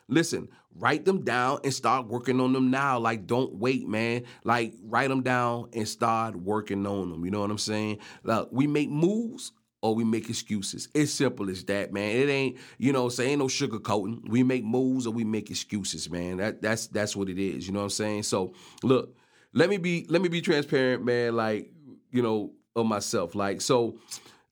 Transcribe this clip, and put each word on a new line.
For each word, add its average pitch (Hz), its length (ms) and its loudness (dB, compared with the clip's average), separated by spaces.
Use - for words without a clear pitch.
listen, 156 400 0
write 143 300 0
them 190 160 2
down 123 440 2
and 131 100 0
start 120 320 2
working 120 340 0
on 131 140 4
them 131 160 4
now. 135 280 2
Like, 113 280 0
don't 120 300 0
wait, 127 300 0
man. 117 380 0
Like, 117 300 2
write 117 260 0
them 131 140 0
down 120 520 0
and 110 120 -2
start 113 480 -2
working 101 520 -2
on 95 240 -4
them, 82 160 -6
you 92 40 -2
know 104 100 0
what 101 100 0
I'm 104 80 -4
saying? 107 400 -2
Look, 107 300 0
we 135 140 2
make 147 220 0
moves 202 640 0
or 110 100 2
we 113 80 2
make 113 280 0
excuses. - 640 -6
It's 147 180 4
simple 123 380 0
as 90 140 -6
that, 98 280 -2
man. 104 240 0
It 139 140 4
ain't, 135 260 0
you 131 120 2
know, 123 200 2
say 123 180 -2
ain't 143 100 2
no 135 100 2
sugarcoating. 110 840 -2
We 123 120 6
make 127 220 2
moves 127 420 2
or 110 60 -2
we 113 120 -2
make 107 260 -2
excuses, 87 580 -6
man. 87 300 -4
That, 107 240 -4
that's, 110 240 -2
that's 104 280 -2
what 98 140 -2
it 92 100 -6
is. 90 280 -4
You 98 80 -4
know 101 60 -2
what 101 40 -2
I'm 101 60 -4
saying? 107 320 -4
So 95 320 -2
look, 127 320 2
let 165 160 6
me 202 80 2
be, 170 320 0
let 170 140 4
me 180 80 2
be 170 100 0
transparent, 131 640 2
man. 120 320 2
Like, 110 340 0
you 123 120 2
know, 110 300 0
of 113 120 2
myself. 101 480 0
Like, 101 260 0
so 117 380 2